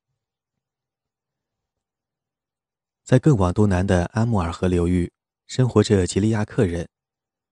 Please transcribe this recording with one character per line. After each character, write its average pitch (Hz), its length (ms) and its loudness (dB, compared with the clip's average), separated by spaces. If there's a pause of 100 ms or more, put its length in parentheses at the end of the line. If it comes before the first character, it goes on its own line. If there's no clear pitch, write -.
(3000)
在 131 140 2
更 147 180 2
往 92 160 0
东 104 160 2
南 92 180 0
的 90 280 2
阿 113 100 -2
穆 117 160 -2
尔 82 100 -4
河 - 160 -4
流 90 220 0
域， 87 240 -2 (340)
生 127 220 -2
活 107 140 2
着 95 240 2
吉 - 120 -6
利 107 120 0
亚 107 160 -2
克 - 180 -2
人， 87 240 -4 (640)